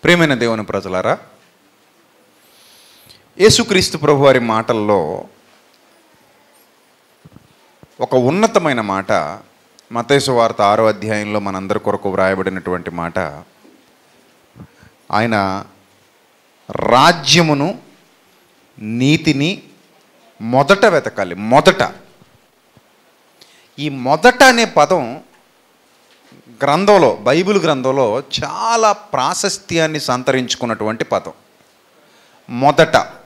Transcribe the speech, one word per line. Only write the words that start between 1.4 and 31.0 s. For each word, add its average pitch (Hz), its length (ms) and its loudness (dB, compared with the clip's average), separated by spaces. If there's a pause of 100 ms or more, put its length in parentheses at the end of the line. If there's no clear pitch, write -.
యేసుక్రీస్తు 208 580 2
ప్రభువారి 143 420 4
మాటల్లో 107 840 -2 (2750)
ఒక 123 140 -4
ఉన్నతమైన 156 680 0
మాట, 98 300 -4 (800)
మత్తయి 120 300 0
సువార్త 117 400 0
ఆరో 107 260 4
అధ్యాయంలో 104 520 -4
మనందరి 98 400 -6
కొరకు 101 300 -4
వ్రాయబడినటువంటి 92 800 -4
మాట. 85 280 -6 (1900)
ఆయన 101 540 -2 (1040)
రాజ్యమును, 151 1040 2 (1000)
నీతిని 139 840 -2 (760)
మొదట 135 440 2
వెతకాలి. 107 500 -2
మొదట. 123 560 2 (1900)
ఈ 147 100 -6
"మొదట" 160 540 2
అనే 233 220 4
పదం 151 560 0 (1400)
గ్రంథంలో, 160 520 4
బైబిల్ 180 460 0
గ్రంథంలో 131 640 -2 (200)
చాలా 220 480 0
ప్రాశస్త్యాన్ని 160 1080 -4
సంతరించుకున్నటువంటి 123 1040 -4